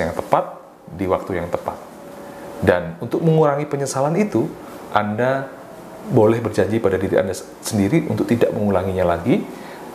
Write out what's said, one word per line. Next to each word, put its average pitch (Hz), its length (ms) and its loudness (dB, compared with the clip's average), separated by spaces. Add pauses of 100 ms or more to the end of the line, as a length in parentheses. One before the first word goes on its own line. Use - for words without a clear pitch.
yang 82 100 -2
tepat, - 480 0 (320)
di 92 160 -2
waktu 90 320 0
yang 85 80 -4
tepat. - 300 -6 (800)
Dan 87 400 2
untuk 165 240 -4
mengurangi 151 420 4
penyesalan 139 540 -2
itu, 160 320 0 (420)
Anda 120 560 0 (640)
boleh 113 320 6
berjanji 104 340 0
pada 95 220 2
diri 95 180 2
Anda 95 140 2
s-, - 160 -8 (160)
sendiri 113 480 2
untuk 107 160 0
tidak 117 240 2
mengulanginya 95 640 2
lagi, 110 260 2 (540)